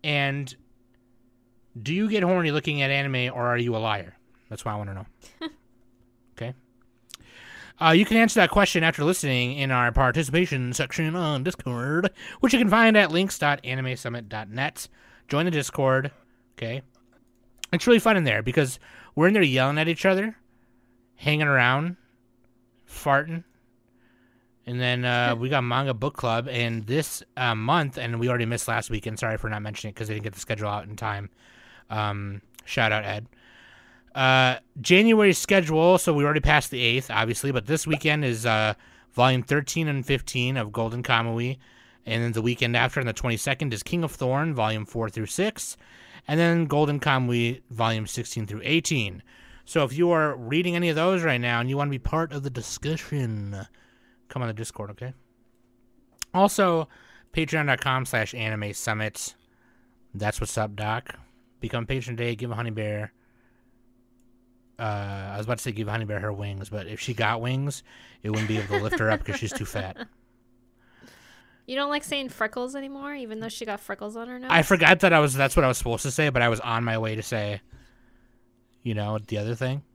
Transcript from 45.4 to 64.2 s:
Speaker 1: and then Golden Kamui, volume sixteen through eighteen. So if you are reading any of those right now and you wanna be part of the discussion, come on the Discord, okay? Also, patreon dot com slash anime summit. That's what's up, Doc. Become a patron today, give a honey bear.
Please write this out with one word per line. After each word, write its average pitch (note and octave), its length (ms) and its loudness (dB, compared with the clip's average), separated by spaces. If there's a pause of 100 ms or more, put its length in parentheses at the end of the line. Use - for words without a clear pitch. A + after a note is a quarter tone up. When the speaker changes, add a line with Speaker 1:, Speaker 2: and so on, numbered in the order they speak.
Speaker 1:
and D3+ 120 0
then E3+ 280 4
Golden D3 340 2
Kamui, B2 720 0
volume A2+ 360 0
sixteen A2 400 -8
through G#2 180 -10
eighteen. B2+ 580 -2 (420)
So - 180 0
if B2+ 120 -2
you F3 160 4
are D3+ 260 2
reading D#3 400 -2
any F3 140 0
of D3 60 0
those F3 260 2
right C3+ 180 2
now A#2+ 200 0
and B2+ 100 -2
you C#3 80 -2
wanna C#3+ 120 -2
be C3+ 80 -4
part D#3 340 -2
of C#3+ 100 -8
the C#3 80 -6
discussion, A2+ 1160 -6 (640)
come C3 140 -8
on A#2 60 -4
the A2 60 -6
Discord, G#2+ 360 -12
okay? B2 240 -14 (1200)
Also, F3+ 520 2 (460)
patreon D#3 320 -2
dot C3+ 160 0
com C3 240 0
slash A2+ 300 -2
anime G#2+ 400 -6
summit. G#2+ 600 -6 (800)
That's G#2 260 -4
what's - 200 -4
up, G#2+ 180 -4
Doc. G#2+ 380 -6 (460)
Become A#2 240 -6
a - 20 -12
patron B2 300 -6
today, A#2+ 200 -4
give A#2+ 160 -8
a - 20 -6
honey A#2 160 -4
bear. G#2+ 420 -6 (1700)